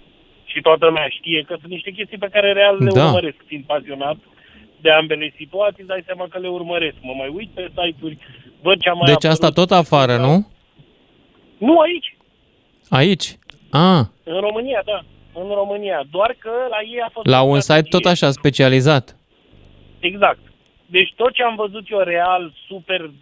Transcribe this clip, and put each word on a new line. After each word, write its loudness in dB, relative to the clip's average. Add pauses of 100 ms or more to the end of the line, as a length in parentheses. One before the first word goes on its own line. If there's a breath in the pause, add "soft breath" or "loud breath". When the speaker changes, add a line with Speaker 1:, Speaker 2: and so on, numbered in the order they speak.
(460)
Speaker 1:
și -8
toată 4
lumea 2
știe -6
că -8
sunt -18
niște -12
chestii -12
pe -8
care 0
real 4
le 2
Speaker 2:
Da. 6
Speaker 1:
urmăresc, 0 (100)
fiind -14
pasionat -6 (640 soft breath)
de 2
ambele 0
situații, -4
îți -20
dai -8
seama -10
că -12
le -10
urmăresc. -6
Mă -14
mai -10
uit -12
pe -14
site-uri, -8 (440 loud breath)
văd 0
ce 0
a 0
mai -2
Speaker 2:
Deci 2
asta 2
Speaker 1:
apărut. 0
Speaker 2:
tot 4
afară, 2
nu? 2 (1080)
Speaker 1:
Nu, 4
aici. 0 (760)
Speaker 2:
Aici? 2 (340)
Ah. 4 (240)
Speaker 1:
În -6
România, -4
da. -4 (320)
În -12
România. -4
Doar -2
că -14 (200)
la -6 (140)
ei -8
a -6
fost -12
Speaker 2:
La 4
Speaker 1:
o 4
Speaker 2:
un 2
site 0
Speaker 1:
strategie. 2 (100)
Speaker 2:
tot -4
așa 2
specializat. 2 (840)
Speaker 1:
Exact. 0 (460)
Deci 0
tot 0
ce -2
am -2
văzut -8
eu -4
real, -2 (140)
super -10 (120)